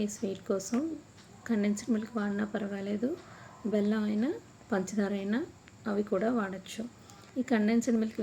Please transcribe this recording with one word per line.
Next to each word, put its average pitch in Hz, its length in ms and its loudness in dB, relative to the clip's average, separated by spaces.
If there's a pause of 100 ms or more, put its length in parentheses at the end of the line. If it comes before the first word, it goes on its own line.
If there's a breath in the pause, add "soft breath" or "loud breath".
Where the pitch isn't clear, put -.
ఈ 208 100 -4
స్వీట్ 196 340 -4
కోసం 202 320 0 (680)
కండెన్స్డ్ 208 440 2
మిల్క్ 220 240 -2
వాడినా 202 360 0
పర్వాలేదు, 202 560 -2 (640 loud breath)
బెల్లం 214 360 2
అయినా 214 220 2 (400)
పంచదార 202 480 0
అయినా 208 200 0 (520)
అవి 202 200 2
కూడా 208 280 2
వాడచ్చు. 190 440 -6 (560 loud breath)
ఈ 247 120 0
కండెన్స్డ్ 226 500 4
మిల్క్ 220 220 -2